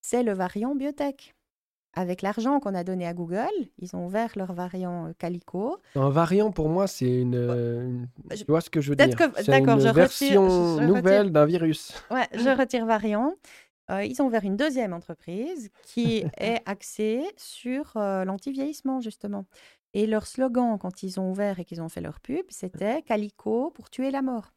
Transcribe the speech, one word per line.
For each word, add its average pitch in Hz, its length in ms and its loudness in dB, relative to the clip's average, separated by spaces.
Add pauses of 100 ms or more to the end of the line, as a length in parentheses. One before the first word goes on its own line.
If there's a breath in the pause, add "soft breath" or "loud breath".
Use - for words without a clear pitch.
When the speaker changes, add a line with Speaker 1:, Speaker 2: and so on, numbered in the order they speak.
Speaker 1:
c'est 247 220 -2
le 226 100 0
variant 208 420 -4
biotech. 285 600 -6 (580)
Avec 180 300 -4
l'argent 226 380 0
qu'on 202 140 -4
a 175 100 -2
donné 180 220 -4
à 170 60 -6
Google, 175 360 -4 (300)
ils 180 180 -14
ont 175 100 -6
ouvert 220 300 -4
leur 190 160 -6
variant, 175 560 -6
euh, 165 100 -12
Calico. 180 600 -6 (180 soft breath)
Speaker 2:
Un 139 120 4
variant, 170 420 4
pour 160 180 -2
moi, 185 180 2
c'est 127 360 0
une, 123 120 0
Speaker 1:
Ouais. 123 60 0
Speaker 2:
euh, 120 460 -2
une, 123 220 -6 (220)
Speaker 1:
Je 202 60 -8
Speaker 2:
tu 208 120 -12
vois 156 120 4
ce - 100 -10
que 160 100 0
je 143 100 -2
veux 143 60 2
Speaker 1:
peut-être 127 200 6
Speaker 2:
dire ? 320 160 2
Speaker 1:
que, - 100 -4
Speaker 2:
C'est 139 80 2
Speaker 1:
d'accord, 135 240 6
Speaker 2:
une 139 60 6
Speaker 1:
je 135 80 6
retire, 131 60 4
Speaker 2:
version 185 540 6
Speaker 1:
je, - 20 6
je 175 300 4
retire. 160 140 6
Speaker 2:
nouvelle 196 380 4
d'un 151 120 8
virus. 160 480 0 (180)
Speaker 1:
Ouais, 247 220 0
je 247 240 2
retire 247 300 0
variant. 220 480 0 (560 soft breath)
Euh, 190 140 -2
ils 254 180 -4
ont 269 40 2
ouvert 220 180 0
une 196 120 -2
deuxième 254 360 0
entreprise 202 760 -10 (120)
qui 233 460 0
Speaker 2:
<laughs> - 100 -10
Speaker 1:
est 226 260 -2
axée 214 600 -4 (120)
sur, - 600 -8
euh, 196 280 -2
l'anti-vieillissement, 269 760 -4
justement. 202 460 -8 (460 soft breath)
Et 208 140 2
leur 214 200 0
slogan, 247 520 0
quand 185 240 -8
ils 190 180 -8
ont 185 100 -2
ouvert 196 280 -2
et 170 60 -8
qu'ils 170 180 -10
ont 165 60 -8
fait 170 120 -10
leur 170 200 -10
pub, 339 280 -6
c'était « 202 580 -6
Calico 220 640 -2
pour - 200 -20
tuer 262 200 -4
la 269 120 -4
mort ». 254 340 -6